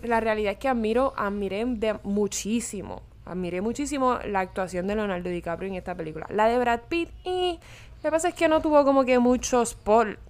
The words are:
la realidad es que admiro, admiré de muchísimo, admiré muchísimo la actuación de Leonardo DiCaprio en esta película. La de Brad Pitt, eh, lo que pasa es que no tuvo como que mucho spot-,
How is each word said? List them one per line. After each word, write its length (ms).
la 160
realidad 320
es 60
que 100
admiro, 480
admiré 500
de 380
muchísimo, 960
admiré 380
muchísimo 560
la 120
actuación 460
de 100
Leonardo 340
DiCaprio 400
en 60
esta 180
película. 360
La 160
de 120
Brad 300
Pitt, 200
eh, 340
lo 60
que 80
pasa 180
es 60
que 140
no 120
tuvo 240
como 200
que 140
mucho 440
spot-, 560